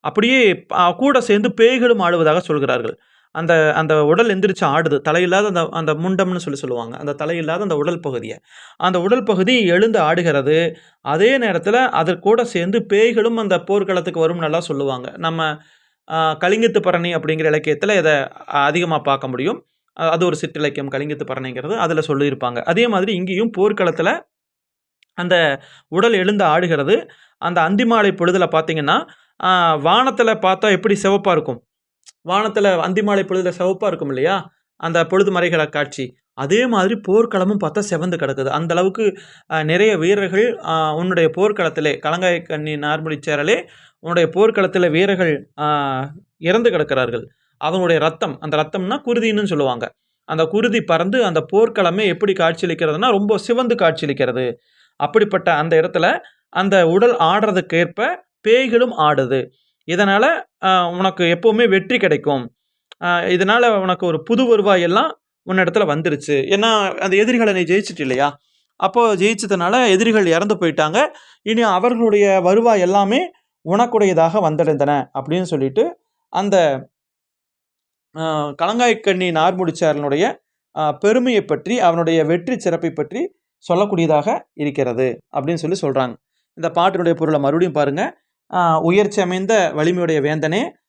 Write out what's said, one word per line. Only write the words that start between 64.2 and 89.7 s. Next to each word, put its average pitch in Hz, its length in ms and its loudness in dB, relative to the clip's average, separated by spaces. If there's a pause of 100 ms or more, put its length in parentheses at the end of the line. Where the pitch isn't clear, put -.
புது 240 240 0
வருவாய் 202 360 4
எல்லாம் 214 380 0 (300)
உன்னிடத்துல 190 360 2
வந்துருச்சு. 147 460 -2
ஏன்னா, 208 640 0
அந்த 190 200 -2
எதிரிகளை 226 360 2
நீ 185 80 0
ஜெயிச்சிட்ட 180 400 -2
இல்லையா? 139 380 -2 (380)
அப்போ 220 380 0
ஜெயிச்சதுனால 202 760 0
எதிரிகள் 208 380 2
இறந்து 190 280 2
போயிட்டாங்க. 165 520 0 (360)
இனி 226 200 0
அவர்களுடைய 208 800 2
வருவாய் 208 400 4
எல்லாமே 202 500 2 (380)
உனக்குடையதாக 202 720 2
வந்தடைந்தன 147 720 0
அப்படின்னு 147 280 -4
சொல்லிட்டு, 165 560 -2 (300)
அந்த, 175 600 0 (1300)
அ, - 20 -6 (420)
கலங்காய்க்கண்ணி 202 720 0
நார்முடிச்சாரனுடைய, 160 1000 0 (440)
அ, 151 140 0
பெருமையை 220 520 0
பற்றி, 170 360 -4
அவனுடைய 165 440 2
வெற்றி 175 340 -2
சிறப்பை 165 320 -2
பற்றி 185 420 -6 (400)
சொல்லக்கூடியதாக 170 680 0 (120)
இருக்கிறது 131 640 -2 (180)
அப்படின்னு 160 340 -4
சொல்லி 190 100 -4
சொல்றாங்க. 131 360 -2 (360)
இந்த 165 280 -4
பாட்டினுடைய 175 340 2
பொருளை 156 260 0
மறுபடியும் 156 320 0
பாருங்க. 147 480 -2 (340)
அ, 170 240 2
உயர்ச்சி 202 440 2
அமைந்த 185 540 0